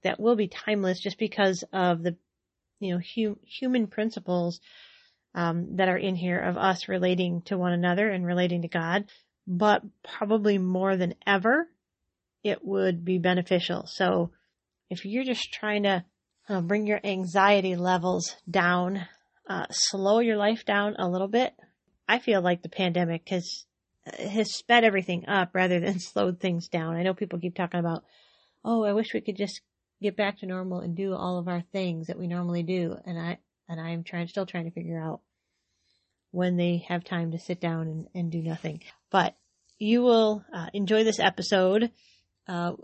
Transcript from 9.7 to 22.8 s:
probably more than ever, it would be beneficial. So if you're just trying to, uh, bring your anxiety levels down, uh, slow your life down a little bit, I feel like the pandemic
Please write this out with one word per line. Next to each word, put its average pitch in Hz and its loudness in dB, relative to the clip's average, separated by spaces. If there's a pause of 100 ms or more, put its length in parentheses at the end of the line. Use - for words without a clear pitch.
probably 208 2
more 185 2
than 180 0 (100)
ever, 220 2 (720)
it - -4
would 190 0
be 185 2
beneficial. 180 2
So 180 0 (580)
if 175 -10
you're 226 -2
just - -4
trying 208 -2
to, 190 2 (440)
uh, 190 0
bring 208 0
your 208 0
anxiety 190 4
levels 180 0 (160)
down, 180 2 (400)
uh, 185 -4
slow 196 2
your 226 2
life 214 0
down 208 0
a 185 0
little 185 0
bit, 233 2 (560)
I 220 4
feel 208 2
like 175 2
the 170 -12
pandemic 170 -2